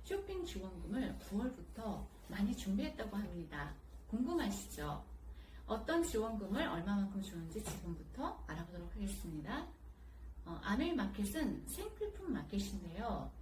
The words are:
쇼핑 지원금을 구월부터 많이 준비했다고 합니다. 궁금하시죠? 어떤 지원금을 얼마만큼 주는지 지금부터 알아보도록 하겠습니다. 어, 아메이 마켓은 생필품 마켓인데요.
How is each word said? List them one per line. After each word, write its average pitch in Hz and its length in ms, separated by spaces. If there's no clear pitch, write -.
쇼핑 381 420
지원금을 190 720
구월부터 226 880
많이 208 280
준비했다고 208 640
합니다. 160 560
궁금하시죠? 214 920
어떤 311 380
지원금을 220 640
얼마만큼 196 560
주는지 165 400
지금부터 170 840
알아보도록 170 500
하겠습니다. 196 680
어, 170 160
아메이 269 320
마켓은 202 720
생필품 415 680
마켓인데요. 190 1000